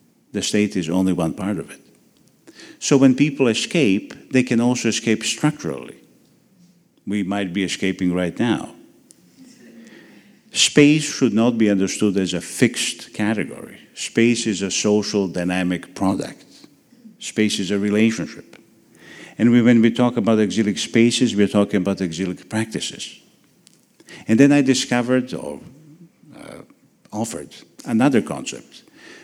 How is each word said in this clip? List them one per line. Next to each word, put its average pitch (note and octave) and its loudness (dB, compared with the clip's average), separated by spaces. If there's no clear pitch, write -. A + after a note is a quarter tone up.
The G2+ -4
state G#2 0
is E2+ -2
only F#2 2
one E2 -2
part F#2 -6
of - -10
it. - -20
So - 2
when C3 6
people C#3 0
escape, - -2
they B2+ 4
can A#2+ 0
also B2 0
escape A2 -2
structurally. D2 -6
We G2+ -2
might G2 -4
be F#2+ -2
escaping F#2 -2
right F2+ -2
now. - -2
Space D3+ 4
should A#2 0
not A#2 2
be G#2+ 4
understood G2 0
as F2+ -2
a E2+ -4
fixed - -4
category. - -6
Space A#2 0
is G2 -4
a F#2+ -4
social G#2 0
dynamic F2+ -4
product. - -4
Space G#2+ -2
is F#2 -4
a G2+ -2
relationship. G#2 -2
And A#2 4
we, A#2+ 6
when A#2 6
we A2+ 6
talk B2 0
about A2 2
exilic G#2 0
spaces, A#2 2
we're G2+ 4
talking G2+ 2
about F#2+ -2
exilic F2+ -6
practices. - -8
And A2 4
then C#3+ 8
I D3 4
discovered B2+ 0
or, C#2+ -10
uh, - -20
offered G#2+ -8
another A#2+ 2
concept, - -12